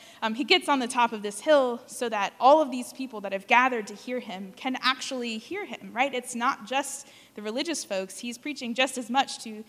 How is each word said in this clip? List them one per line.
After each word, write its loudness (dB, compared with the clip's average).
um, 0
he -2
gets 4
on 6
the 0
top 2
of -6
this -6
hill 4
so -6
that -2
all 10
of 0
these -6
people -10
that -8
have -4
gathered 4
to -12
hear -6
him -10
can -6
actually -2
hear -8
him, -12
right? 0
It's -8
not -2
just -4
the -14
religious -4
folks. -6
He's -8
preaching -8
just 2
as -8
much 0
to -10